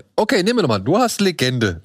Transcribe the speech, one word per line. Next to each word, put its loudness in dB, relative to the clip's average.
okay, 0
nehmen 0
wir 2
nochmal. 0
Du 0
hast 0
Legende 0